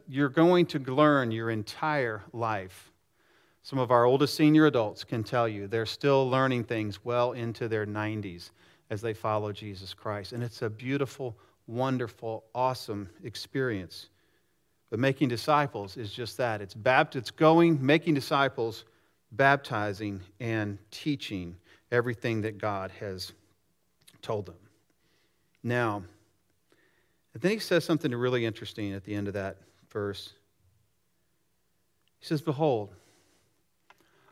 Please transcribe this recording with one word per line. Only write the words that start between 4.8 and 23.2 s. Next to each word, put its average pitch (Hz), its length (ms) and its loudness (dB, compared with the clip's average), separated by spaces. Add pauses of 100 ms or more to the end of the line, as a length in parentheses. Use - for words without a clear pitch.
can 117 220 -4
tell 117 240 0
you 101 180 -6
they're 113 200 -2
still 135 420 2
learning 131 360 2
things 107 380 -4
well 123 300 0
into 117 360 -6
their 107 180 -2
nineties 104 640 -8 (380)
as 107 100 -6
they 110 140 -4
follow 107 360 -2
Jesus 98 440 -12
Christ. 104 400 -8
And 120 100 -6
it's - 160 -12
a 117 80 -2
beautiful, 123 680 -6 (300)
wonderful, 120 800 -4 (100)
awesome 120 540 -4 (160)
experience. 113 840 -6 (800)
But 110 80 -4
making 135 320 2
disciples 120 680 0
is 110 160 -10
just 120 240 -10
that. 117 240 -2
It's 98 140 -12
bapt-, 131 420 4
it's 120 140 -6
going, 160 540 6
making 160 300 4
disciples, 131 680 0 (480)
baptizing 107 880 2 (200)
and 110 380 -4 (120)
teaching 92 680 -6 (340)
everything 120 520 0
that 107 160 -6
God 98 320 -4 (100)
has 95 320 -10 (880)